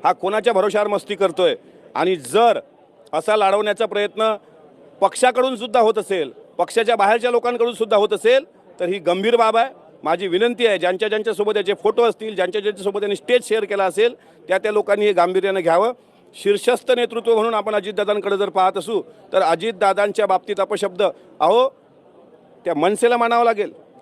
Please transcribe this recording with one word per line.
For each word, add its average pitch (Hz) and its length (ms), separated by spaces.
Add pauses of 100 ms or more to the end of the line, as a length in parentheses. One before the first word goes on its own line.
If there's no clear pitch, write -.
हा 175 80
कोणाच्या 214 400
भरोश्यावर 208 360
मस्ती 208 260
करतोय? 175 400 (400)
आणि 180 220
जर 170 420 (540)
असा 185 240
लाडवण्याचा 208 500
प्रयत्न 208 480 (640)
पक्षाकडून 254 560
सुद्धा 233 240
होत 214 180
असेल, 170 320 (280)
पक्षाच्या 220 380
बाहेरच्या 220 340
लोकांकडून 240 440
सुद्धा 220 220
होत 208 160
असेल, 240 320 (360)
तर 180 40
ही 190 140
गंभीर 190 380
बाब 220 200
आहे. - 280 (200)
माझी 175 240
विनंती 226 380
आहे, 196 120
ज्यांच्या 180 300
ज्यांच्यासोबत 208 480
याचे 196 180
फोटो 220 280
असतील, 220 320
ज्यांच्या 180 260
ज्यांच्यासोबत 202 420
यांनी 202 140
स्टेज 247 320
शेअर 214 160
केला 196 200
असेल, 208 300 (340)
त्या 180 100
त्या 214 140
लोकांनी 208 340
हे 208 60
गांभीर्यानं 185 480
घ्यावं. 180 320 (440)
शीर्षस्थ 233 560
नेतृत्व 233 420
म्हणून 220 200
आपण 214 200
अजितदादांकडे 202 640
जर 196 120
पाहत 190 300
असू, 185 220 (320)
तर 190 100
अजितदादांच्या 196 840
बाबतीत 196 340
अपशब्द, 196 420 (380)
अहो, 220 280 (960)
त्या 170 100
मनसेला 208 420
मानावं 233 280
लागेल. 208 280 (300)